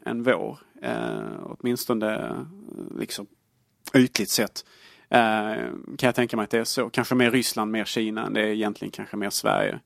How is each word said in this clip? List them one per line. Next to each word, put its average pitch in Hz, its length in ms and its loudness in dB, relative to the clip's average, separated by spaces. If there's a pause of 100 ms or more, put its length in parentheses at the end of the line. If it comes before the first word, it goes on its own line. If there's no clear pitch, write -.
än 117 180 -4
vår. 123 340 2 (240)
Eh, - 400 -4 (220)
åtminstone, 113 920 -2 (600)
liksom, - 300 -6 (680)
ytligt 123 360 4
sett. - 360 0 (440)
Eh, 113 100 6 (760)
kan 131 100 4
jag 117 80 2
tänka 117 220 2
mig 107 60 2
att 101 60 -6
det 117 100 2
är 113 40 2
så. 113 260 -2
Kanske 127 260 0
mer 123 160 6
Ryssland, 113 400 0
mer 110 140 -2
Kina 110 400 -2
än 104 80 -6
det 110 80 2
är 107 60 2
egentligen 107 440 -2
kanske 104 260 -10
mer 101 120 -2
Sverige. - 560 0